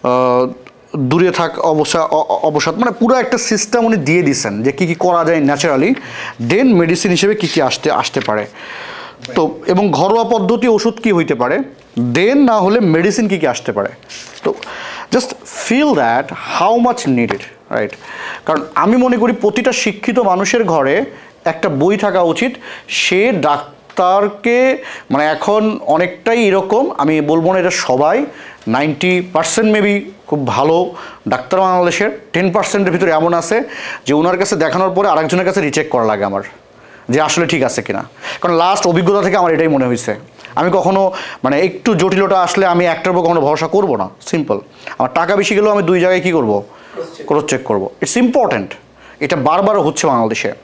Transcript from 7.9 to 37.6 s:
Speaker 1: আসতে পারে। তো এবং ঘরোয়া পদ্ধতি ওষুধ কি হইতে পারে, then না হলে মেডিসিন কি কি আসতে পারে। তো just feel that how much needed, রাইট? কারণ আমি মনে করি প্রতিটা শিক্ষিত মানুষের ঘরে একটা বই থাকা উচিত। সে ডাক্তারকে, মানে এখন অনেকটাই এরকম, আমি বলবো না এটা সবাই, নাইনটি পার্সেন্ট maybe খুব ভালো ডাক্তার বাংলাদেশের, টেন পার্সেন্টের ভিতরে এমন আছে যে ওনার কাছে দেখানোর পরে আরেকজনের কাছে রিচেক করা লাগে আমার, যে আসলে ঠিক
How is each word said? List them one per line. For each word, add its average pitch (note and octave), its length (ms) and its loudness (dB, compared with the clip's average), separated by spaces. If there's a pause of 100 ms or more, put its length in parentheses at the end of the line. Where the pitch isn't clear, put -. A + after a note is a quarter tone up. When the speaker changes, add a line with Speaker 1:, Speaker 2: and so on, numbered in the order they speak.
Speaker 1:
আসতে - 300 -2
পারে। G#2+ 260 -2 (880)
তো D#3 320 0
এবং F#3+ 240 2
ঘরোয়া G3+ 340 2
পদ্ধতি A3+ 440 0
ওষুধ A3+ 320 0
কি G#3+ 120 0
হইতে D#3+ 220 0
পারে, B2 240 0 (400)
then E3 400 2
না A#3 220 4
হলে G#3 200 2
মেডিসিন G3 480 2
কি F#3 100 0
কি D#3 80 0
আসতে A#2+ 260 -2
পারে। G2+ 160 -2 (560)
তো - 100 0 (580)
just B3 220 -2 (340)
feel C#4 260 2
that B2+ 340 2
how A3+ 580 0
much A#3+ 220 -2
needed, A#2+ 340 0 (280)
রাইট? A2 200 -4 (560)
কারণ D#3 180 -2 (100)
আমি G#3 220 2
মনে B3 200 2
করি A3 160 2
প্রতিটা G#3 400 0
শিক্ষিত G#3+ 460 -2
মানুষের G3+ 460 2
ঘরে D#3+ 400 2 (400)
একটা E3 240 -2
বই D#3+ 280 2
থাকা F#3+ 260 0
উচিত। F3 300 0 (360)
সে G3+ 440 0
ডাক্তারকে, G3+ 1500 0 (280)
মানে C#3+ 160 2
এখন G#3 600 0
অনেকটাই F#3 580 0
এরকম, G3 540 2
আমি D#3 220 2
বলবো E3 320 2
না F#3 60 2
এটা F3+ 120 0
সবাই, E3 560 0 (420)
নাইনটি D#3 540 0 (100)
পার্সেন্ট G#3+ 440 2
maybe G3+ 240 0 (260)
খুব C#3+ 200 -2
ভালো D#3+ 480 0 (340)
ডাক্তার C3 320 -2
বাংলাদেশের, F#3 600 0 (120)
টেন F3 200 0
পার্সেন্টের G3 400 0
ভিতরে F3 180 2
এমন E3 240 2
আছে A3 280 0 (440)
যে C3+ 80 2
ওনার F3 240 2
কাছে F3+ 180 0
দেখানোর F3 340 0
পরে G3 180 0
আরেকজনের D#3+ 360 0
কাছে F#3+ 160 0
রিচেক D3+ 300 -2
করা A#2+ 140 0
লাগে G#2+ 200 0
আমার, G2 180 -4 (680)
যে C3+ 120 2
আসলে D#3 260 0
ঠিক D3 160 0